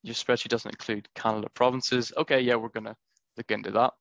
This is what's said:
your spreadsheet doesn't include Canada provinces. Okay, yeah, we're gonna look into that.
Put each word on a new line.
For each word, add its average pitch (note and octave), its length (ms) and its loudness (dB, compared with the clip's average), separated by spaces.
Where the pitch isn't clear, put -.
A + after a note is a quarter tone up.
your A#2 120 -10
spreadsheet - 340 0
doesn't A2+ 220 -2
include - 440 -6
Canada A2 400 -2
provinces. B2+ 640 2
Okay, C#3 240 2
yeah, A#2+ 160 2
we're A2+ 120 -4
gonna A2 280 -10
look A#2 140 -10
into G#2 220 -2
that. A#2 280 4